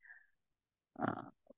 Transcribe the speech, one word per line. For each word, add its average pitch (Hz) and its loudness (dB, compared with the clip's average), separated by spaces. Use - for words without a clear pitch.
А, - 2